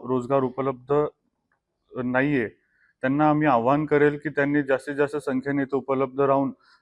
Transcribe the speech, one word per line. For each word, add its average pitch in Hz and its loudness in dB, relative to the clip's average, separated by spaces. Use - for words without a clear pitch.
रोजगार 127 -2
उपलब्ध 127 -4
नाहीये, 127 0
त्यांना 143 2
आम्ही 151 2
आवाहन 135 2
करेल 147 2
की 151 -10
त्यांनी 143 0
जास्तीत 135 -2
जास्त 143 0
संख्येने 139 -4
इथं 135 -2
उपलब्ध 131 -2
राहून 139 2